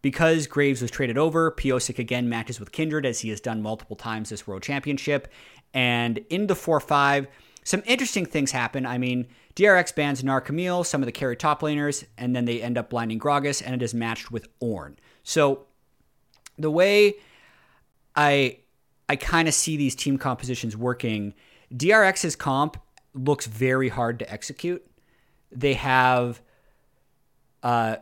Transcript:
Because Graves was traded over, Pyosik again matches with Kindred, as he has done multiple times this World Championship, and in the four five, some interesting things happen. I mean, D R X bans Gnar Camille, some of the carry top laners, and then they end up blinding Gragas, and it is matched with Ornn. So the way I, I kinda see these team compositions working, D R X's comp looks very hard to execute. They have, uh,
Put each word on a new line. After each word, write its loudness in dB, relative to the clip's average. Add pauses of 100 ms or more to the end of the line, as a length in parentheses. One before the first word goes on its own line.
Because 2
Graves 2
was -2
traded -2
over, 2
Pyosik -2
again -2
matches -6
with -14
Kindred, -2
as -2
he -6
has -6
done -4
multiple -8
times -8
this -12
World -8
Championship, -4 (440)
and 0 (120)
in 0
the 2
four 2
five, 2 (360)
some -2
interesting 0
things -2
happen. -4
I -4
mean, -2 (280)
D 4
R 8
X 2
bans -2
Gnar 0
Camille, -2
some -2
of 0
the -4
carry -4
top -2
laners, -2 (120)
and -2
then 0
they -2
end -2
up -4
blinding -4
Gragas, 0
and -6
it -2
is -4
matched -6
with -8 (140)
Ornn. -6 (280)
So 2 (920)
the -2
way 6 (1000)
I, 4 (500)
I 2
kinda 2
see 0
these 0
team -2
compositions -6
working, -2 (420)
D 2
R 8
X's 0
comp 0 (360)
looks -2
very 2
hard -2
to -8
execute. -8 (680)
They 0
have, 2 (1200)
uh, 2